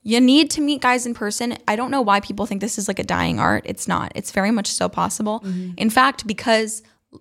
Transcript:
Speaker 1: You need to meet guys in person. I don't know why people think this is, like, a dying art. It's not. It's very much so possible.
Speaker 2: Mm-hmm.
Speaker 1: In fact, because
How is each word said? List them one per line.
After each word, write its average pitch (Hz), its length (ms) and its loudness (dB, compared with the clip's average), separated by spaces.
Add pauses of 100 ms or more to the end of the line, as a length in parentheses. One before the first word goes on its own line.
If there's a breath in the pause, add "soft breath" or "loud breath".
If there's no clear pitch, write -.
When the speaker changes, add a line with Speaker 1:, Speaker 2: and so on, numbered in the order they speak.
Speaker 1:
You 226 180 2
need 277 300 6
to 311 100 -2
meet 285 200 0
guys 247 260 2
in 240 80 -6
person. 233 420 -4 (100)
I 214 80 2
don't 247 140 -4
know 277 120 0
why 202 180 4
people 208 260 -4
think 196 160 -6
this 214 160 -4
is, 196 100 -4
like, 196 120 -2
a - 40 -4
dying - 360 0
art. - 260 2
It's - 220 -8
not. 175 260 -2
It's - 160 -8
very 202 220 0
much 214 160 0
so - 220 0
possible. 214 500 -2
Speaker 2:
Mm-hmm. 185 380 -6
Speaker 1:
In 220 120 0
fact, 254 380 2
because 220 560 0 (380 soft breath)